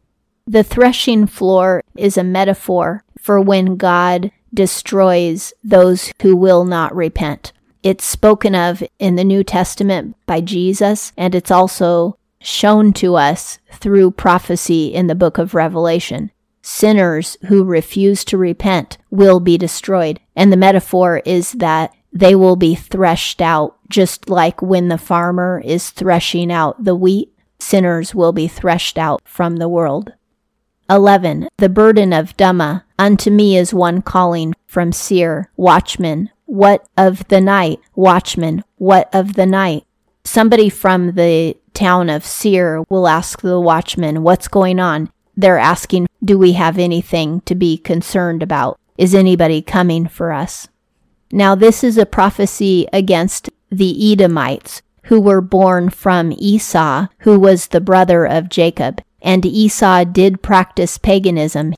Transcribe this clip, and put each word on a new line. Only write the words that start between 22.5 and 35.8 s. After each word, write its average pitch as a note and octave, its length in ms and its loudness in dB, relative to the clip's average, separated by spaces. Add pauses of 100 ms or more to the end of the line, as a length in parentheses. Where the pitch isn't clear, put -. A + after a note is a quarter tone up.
be F3 180 0
threshed - 640 -4
out, E3 360 -2 (120)
just - 400 -2
like F3 320 0
when F#3 280 -2
the E3 100 -2
farmer F3+ 640 -4
is D#3+ 260 -4
threshing F3 640 -2
out E3 320 -4
the F#3 100 0
wheat, F#3 380 0 (260)
sinners F3 560 -2
will E3+ 180 2
be E3 160 -4
threshed - 500 -4
out D#3 260 -4
from E3+ 320 -6
the E3 120 -6
world. E3+ 440 -4 (760)
Eleven, F#3+ 680 2
"The G3 120 2
burden G#3 440 4
of D#3+ 240 -4
Dumah, F3+ 460 0 (160)
unto G3+ 320 2
me G#3 260 4
is F3+ 160 0
one F3+ 300 0
calling E3+ 500 -2 (140)
from F3 260 -2
Seir, F3 640 -2
watchman, F3+ 720 0 (160)